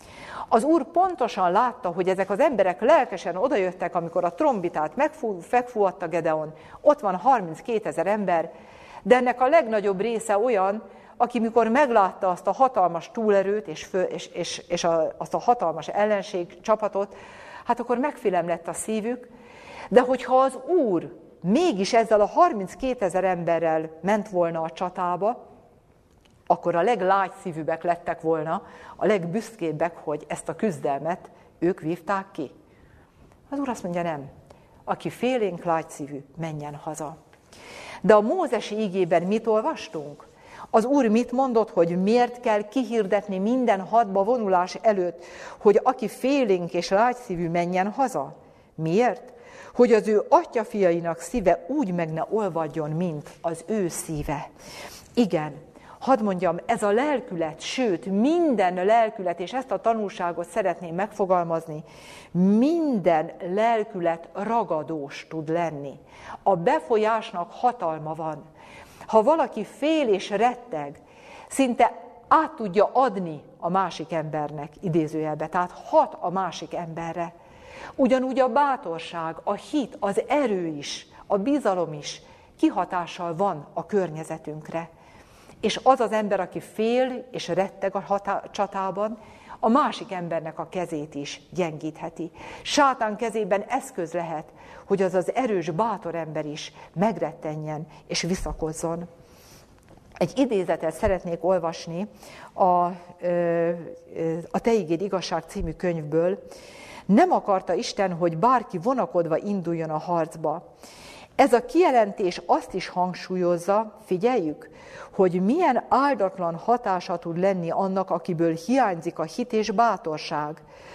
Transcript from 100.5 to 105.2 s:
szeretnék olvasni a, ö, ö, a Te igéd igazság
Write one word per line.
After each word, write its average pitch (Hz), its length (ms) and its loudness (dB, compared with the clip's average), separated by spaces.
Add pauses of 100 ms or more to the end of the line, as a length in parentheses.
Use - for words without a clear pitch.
szeretnék 175 500 -2
olvasni 170 640 0 (460)
a, 180 340 4 (320)
ö, 170 500 2 (460)
ö, 165 200 -2 (140)
a 196 80 -2
Te 226 140 2
igéd 170 280 0
igazság 180 460 -4